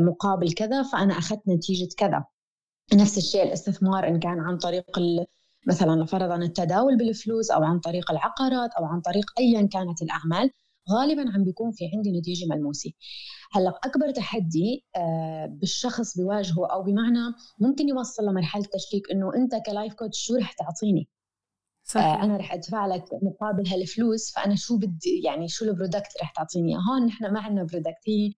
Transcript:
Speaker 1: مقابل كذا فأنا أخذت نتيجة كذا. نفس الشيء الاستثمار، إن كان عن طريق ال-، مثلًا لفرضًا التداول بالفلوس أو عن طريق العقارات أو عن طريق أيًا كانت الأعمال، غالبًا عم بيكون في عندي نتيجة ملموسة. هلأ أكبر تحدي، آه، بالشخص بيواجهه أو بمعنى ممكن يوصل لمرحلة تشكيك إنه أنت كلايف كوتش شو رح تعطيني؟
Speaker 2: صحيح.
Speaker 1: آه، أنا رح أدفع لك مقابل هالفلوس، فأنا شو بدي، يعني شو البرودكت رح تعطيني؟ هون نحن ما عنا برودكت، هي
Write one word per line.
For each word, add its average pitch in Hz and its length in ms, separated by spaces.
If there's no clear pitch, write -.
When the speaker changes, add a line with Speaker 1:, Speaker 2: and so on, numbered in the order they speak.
Speaker 1:
مقابل 175 500
كذا 220 320
فأنا 196 340
أخذت 175 300
نتيجة 180 500
كذا. 151 280
نفس 202 240
الشيء 185 260
الاستثمار، 190 640
إن 170 120
كان 175 200
عن 170 180
طريق 180 420
ال-، 175 260
مثلًا 165 360
لفرضًا 175 320
التداول 180 640
بالفلوس 226 540
أو 156 120
عن 170 160
طريق 170 320
العقارات 240 640
أو 170 120
عن 165 160
طريق 202 240
أيًا 226 280
كانت 180 340
الأعمال، 165 480
غالبًا 269 440
عم 196 80
بيكون 220 280
في 170 220
عندي 202 260
نتيجة 175 300
ملموسة. 147 420
هلأ 185 320
أكبر 277 280
تحدي، 202 720
آه، 160 500
بالشخص 190 720
بيواجهه 180 540
أو 190 120
بمعنى 233 520
ممكن 277 300
يوصل 247 360
لمرحلة 190 380
تشكيك 196 380
إنه 190 240
أنت 254 160
كلايف 214 280
كوتش 214 320
شو 233 100
رح 214 180
تعطيني؟ - 560
Speaker 2:
صحيح. - 220
Speaker 1:
آه، 156 180
أنا 208 140
رح 175 160
أدفع 196 340
لك 180 160
مقابل 196 460
هالفلوس، 220 680
فأنا 202 200
شو 240 220
بدي، 190 480
يعني 170 220
شو 220 180
البرودكت 185 460
رح 156 100
تعطيني؟ 165 440
هون 240 300
نحن 214 280
ما 214 60
عنا 202 240
برودكت، 165 440
هي 208 300